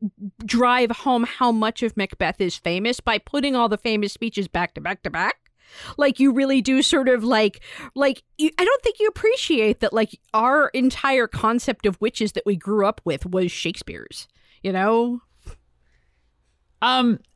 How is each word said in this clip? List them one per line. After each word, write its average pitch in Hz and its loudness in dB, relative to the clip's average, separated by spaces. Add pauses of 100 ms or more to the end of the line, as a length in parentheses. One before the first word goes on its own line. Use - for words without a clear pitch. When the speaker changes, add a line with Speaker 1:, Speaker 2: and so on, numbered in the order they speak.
(460)
Speaker 1:
drive 240 4
home 240 2
how 240 2
much 220 0
of 226 -2
Macbeth 190 -2
is 180 -2
famous 196 -2
by 220 0
putting 277 -2
all 233 2
the 208 -2
famous 214 -2
speeches 202 -6
back - -4
to 160 -14
back 180 -6
to 220 -8
back. 175 -2 (600)
Like, 285 2
you 269 6
really 269 2
do 262 4
sort 269 2
of, 247 2
like, 220 2 (340)
like, 277 0 (160)
you, 311 2
I 370 0
don't 508 2
think 440 -2
you 427 4
appreciate 339 0
that, 220 0
like, 220 -2 (160)
our 262 2
entire 262 0
concept 226 -2
of 190 -2
witches 214 -2
that - -6
we 208 0
grew 202 -2
up 214 -2
with 160 -4
was 180 -2
Shakespeare's, - -10 (340)
you 190 -6
know? 226 0 (1600)
Speaker 2:
Um, 247 2 (160)